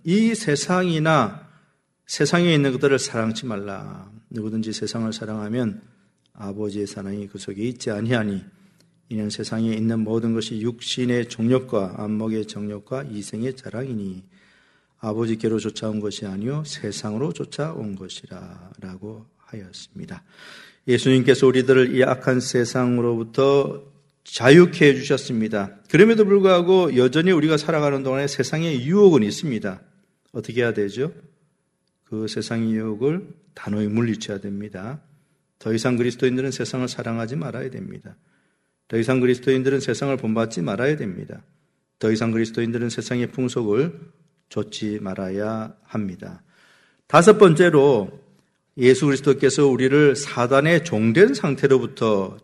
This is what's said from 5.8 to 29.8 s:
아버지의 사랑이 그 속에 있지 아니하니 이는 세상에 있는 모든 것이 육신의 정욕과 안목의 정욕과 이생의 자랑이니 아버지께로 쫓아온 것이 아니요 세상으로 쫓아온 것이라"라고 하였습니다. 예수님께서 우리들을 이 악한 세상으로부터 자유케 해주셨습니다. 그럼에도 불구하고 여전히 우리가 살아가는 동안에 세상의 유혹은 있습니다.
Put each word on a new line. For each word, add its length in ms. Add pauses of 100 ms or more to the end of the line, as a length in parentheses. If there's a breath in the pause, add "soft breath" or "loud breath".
아버지의 540
사랑이 400
그 120
속에 260
있지 260
아니하니 520 (680 soft breath)
이는 180
세상에 460
있는 260
모든 320
것이 300
육신의 640
정욕과 720
안목의 480
정욕과 640
이생의 460
자랑이니 680 (760 soft breath)
아버지께로 580
쫓아온 420
것이 240
아니요 400
세상으로 720
쫓아온 600
것이라"라고 1300 (100)
하였습니다. 880 (640 loud breath)
예수님께서 580
우리들을 480
이 80
악한 380
세상으로부터 1400 (400)
자유케 640
해주셨습니다. 880 (140)
그럼에도 340
불구하고 720
여전히 360
우리가 260
살아가는 440
동안에 260
세상의 580
유혹은 360
있습니다. 600 (500)